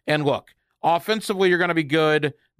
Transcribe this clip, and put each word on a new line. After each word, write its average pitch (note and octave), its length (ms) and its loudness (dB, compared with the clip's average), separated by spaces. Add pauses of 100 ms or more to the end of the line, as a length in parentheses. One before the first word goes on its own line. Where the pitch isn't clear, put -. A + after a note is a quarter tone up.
And D3+ 180 -2
look, C3+ 300 -4 (280)
offensively, F#3+ 640 0
you're F3+ 100 2
gonna F3 160 -2
be D#3+ 100 0
good. D3+ 500 0 (260)